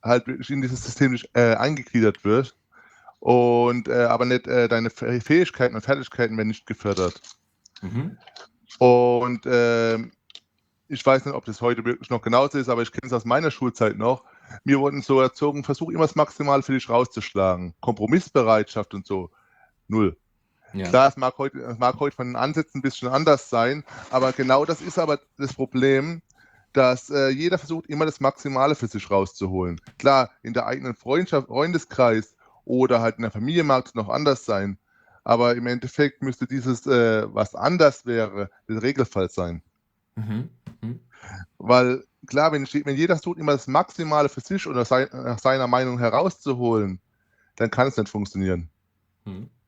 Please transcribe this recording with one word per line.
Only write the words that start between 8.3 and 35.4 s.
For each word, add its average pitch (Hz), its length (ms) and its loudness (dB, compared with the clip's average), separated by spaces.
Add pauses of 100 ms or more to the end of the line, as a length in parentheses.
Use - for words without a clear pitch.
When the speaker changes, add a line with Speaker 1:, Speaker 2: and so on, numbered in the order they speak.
Speaker 1:
Und, 123 680 4
ähm, 117 680 0 (760)
ich 139 160 -10
weiß 135 200 4
nicht, 139 100 -8
ob - 100 -8
das 110 180 -12
heute 117 220 0
wirklich - 260 -6
noch 120 120 -4
genauso 131 360 2
ist, 127 100 -4
aber 117 140 0
ich 113 100 -6
kenn's 127 200 -10
aus 113 120 -4
meiner 139 260 0
Schulzeit 117 460 -2
noch. 117 260 -2 (420)
Wir 139 160 4
wurden 139 200 -2
so 135 200 2
erzogen, 143 440 0
versuch 143 260 -4
immer 165 140 0
das 151 100 -2
Maximale 143 480 0
für - 100 -4
dich 131 180 -4
rauszuschlagen. 95 880 -2
Kompromissbereitschaft 110 1120 0
und 98 120 -12
so, 92 240 -8 (580)
null. 104 280 2 (580)
Speaker 2:
Ja. 95 140 -6
Speaker 1:
Klar, 131 200 6
es 135 80 -2
mag 127 220 -4
heute, 139 220 -6
es 120 180 -10
mag 127 220 0
heute 143 160 -4
von 127 100 -8
den 123 100 -8
Ansätzen 135 440 -4
ein - 20 -14
bisschen 131 260 -4
anders 143 400 2
sein, 123 360 0 (260)
aber 127 220 2
genau 135 340 2
das 160 160 -6
ist 175 160 -6
aber 151 220 -2 (180)
das 139 160 -6
Problem, 135 680 0 (540)
dass, 127 360 2
äh, 139 200 2
jeder 165 280 -2
versucht, 160 280 -8
immer 151 180 -2
das 156 160 -6
Maximale 135 540 0
für 117 140 -6
sich - 220 -8
rauszuholen. 92 680 -2 (180)
Klar, 135 320 4 (120)
in 117 100 -10
der 120 140 -4
eigenen 127 280 -8
Freundschaft, 143 520 -2
Freundeskreis 127 880 0 (300)
oder 123 360 2
halt 113 160 0
in 117 60 -6
der 113 80 -2
Familie 147 340 -2
mag 131 220 2
es - 80 -20
noch 107 160 -4
anders 139 340 0
sein, 98 320 -2 (460)
aber 120 320 2